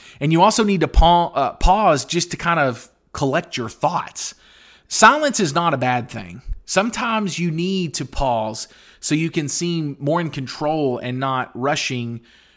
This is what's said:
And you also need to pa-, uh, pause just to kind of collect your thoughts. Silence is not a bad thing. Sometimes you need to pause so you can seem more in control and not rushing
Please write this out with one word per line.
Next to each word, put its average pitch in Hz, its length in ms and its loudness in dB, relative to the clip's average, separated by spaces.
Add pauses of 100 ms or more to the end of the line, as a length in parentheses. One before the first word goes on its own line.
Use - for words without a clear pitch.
(200)
And 147 120 0
you 165 100 6
also 214 220 4
need 196 180 2
to 156 60 2
pa-, 170 400 6
uh, 131 260 -2
pause 175 520 4
just 170 260 -4
to - 60 -10
kind 170 220 0
of 131 300 -2 (240)
collect 147 440 -2
your 113 120 -6
thoughts. - 640 -6 (540)
Silence 277 520 4
is 160 140 0
not 170 200 0
a 139 40 0
bad 123 320 -2
thing. 98 320 -12 (240)
Sometimes 214 720 -2
you 170 120 -2
need 175 440 -2
to 160 100 -6
pause 113 640 -2 (300)
so - 160 -2
you 160 140 0
can 147 200 -4
seem 165 500 -4
more 156 220 0
in 160 80 -4
control 143 680 -2
and 127 220 -6
not 131 340 -2
rushing 120 680 -4 (360)